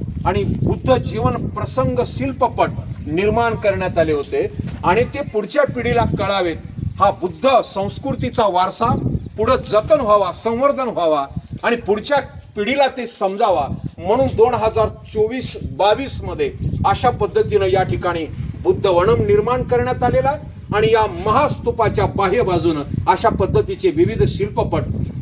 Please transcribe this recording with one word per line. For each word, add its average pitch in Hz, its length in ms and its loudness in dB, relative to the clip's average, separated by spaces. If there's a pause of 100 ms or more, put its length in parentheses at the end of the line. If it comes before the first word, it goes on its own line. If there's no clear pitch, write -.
(260)
आणि 196 180 0
बुद्ध 226 540 0
जीवन 233 500 -2
प्रसंग 254 580 -2
शिल्पपट 247 640 -2 (380)
निर्माण 214 480 0
करण्यात 196 420 -2
आले 160 160 2
होते. 403 340 -2 (360)
आणि 185 200 4
ते 277 180 -4
पुढच्या 285 420 0
पिढीला 240 400 0
कळावेत, 190 540 -2 (420)
हा 180 120 6
बुद्ध 214 500 2
संस्कृतीचा 233 840 -2
वारसा 185 680 0 (220)
पुढं 233 180 2
जतन 277 460 2
व्हावा, 208 300 4
संवर्धन 247 560 0
व्हावा 156 400 0 (360)
आणि 226 120 2
पुढच्या 214 420 0 (380)
पिढीला 262 320 2
ते 247 200 -6
समजावा 190 600 0 (300)
म्हणून 220 380 2
दोन 247 180 6
हजार 220 340 0
चोवीस 220 680 -4 (140)
बावीस 214 500 0
मध्ये 160 320 -4 (320)
अशा 196 240 2
पद्धतीनं 208 560 2
या 190 180 2
ठिकाणी 170 420 -2 (360)
बुद्ध 185 260 2
वनम 202 380 4
निर्माण 214 380 2
करण्यात 247 400 0
आलेला 254 260 2
आहे. - 340 -6 (120)
आणि 220 180 4
या 220 120 4
महास्तूपाच्या 214 1000 0
बाह्य 196 360 0
बाजूनं 170 400 0 (260)
अशा - 220 2
पद्धतीचे 196 600 0
विविध - 380 2
शिल्पपट - 540 -2 (400)